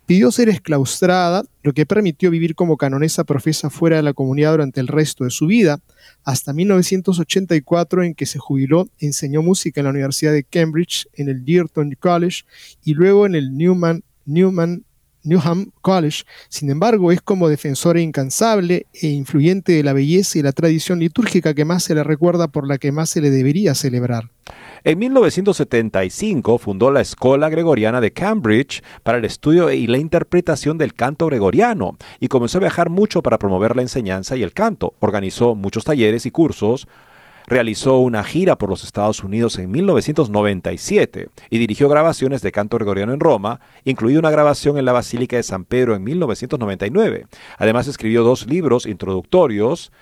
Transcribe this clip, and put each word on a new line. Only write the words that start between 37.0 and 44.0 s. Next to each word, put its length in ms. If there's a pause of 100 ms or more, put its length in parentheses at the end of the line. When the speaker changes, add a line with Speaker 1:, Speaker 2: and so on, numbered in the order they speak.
Speaker 2:
Realizó 540
una 240
gira 340
por 120
los 140
Estados 400
Unidos 340
en 140
mil 140
novecientos 440
noventa 440
y 40
siete 520 (200)
y 100
dirigió 280
grabaciones 540
de 100
canto 260
gregoriano 360
en 60
Roma, 420 (240)
incluida 340